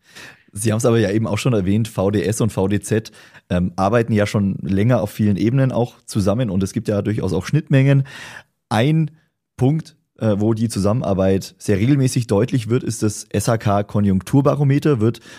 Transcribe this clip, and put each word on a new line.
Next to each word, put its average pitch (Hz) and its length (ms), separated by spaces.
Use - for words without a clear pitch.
Sie 104 220
haben 110 60
es 120 60
aber 117 140
ja 101 140
eben 110 160
auch 104 100
schon 131 140
erwähnt, 104 340
V 98 240
D 104 120
S 98 180
und 117 100
V 95 160
D 101 140
Z, - 320
ähm, 90 260
arbeiten 113 360
ja 104 140
schon 101 360
länger 104 380
auf 101 120
vielen 104 240
Ebenen 131 340
auch 117 360
zusammen 104 440
und 92 140
es 92 80
gibt - 160
ja 101 140
durchaus 104 300
auch 87 140
Schnittmengen. 139 560
Ein 151 440
Punkt, 151 400
äh, 110 200
wo 110 160
die 110 140
Zusammenarbeit 98 920
sehr 101 200
regelmäßig 131 480
deutlich 110 420
wird, 113 140
ist 110 220
das - 260
S-H-K-Konjunkturbarometer, 120 1700
wird 110 220